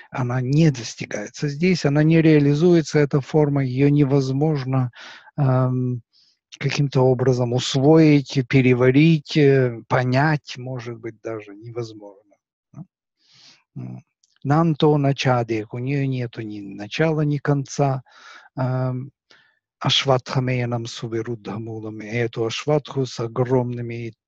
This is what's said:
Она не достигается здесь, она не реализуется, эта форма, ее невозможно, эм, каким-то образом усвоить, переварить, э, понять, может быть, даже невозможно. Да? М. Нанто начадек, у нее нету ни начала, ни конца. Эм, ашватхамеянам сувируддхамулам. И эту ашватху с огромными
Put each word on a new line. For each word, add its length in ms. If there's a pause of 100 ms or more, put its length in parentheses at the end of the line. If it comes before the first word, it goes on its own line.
(100)
Она 300
не 300
достигается 800
здесь, 360
она 180
не 200
реализуется, 760
эта 220
форма, 440
ее 260
невозможно, 1000 (480)
эм, 640 (560)
каким-то 440
образом 520
усвоить, 920
переварить, 880
э, 520
понять, 720
может 400
быть, 240
даже 340
невозможно. 800 (1400)
Да? 60
М. 200 (420)
Нанто 540
начадек, 760
у 40
нее 300
нету 340
ни 180
начала, 600
ни 160
конца. 640 (560)
Эм, 540 (680)
ашватхамеянам 1040
сувируддхамулам. 1160
И 40
эту 400
ашватху 600
с 140
огромными 960 (140)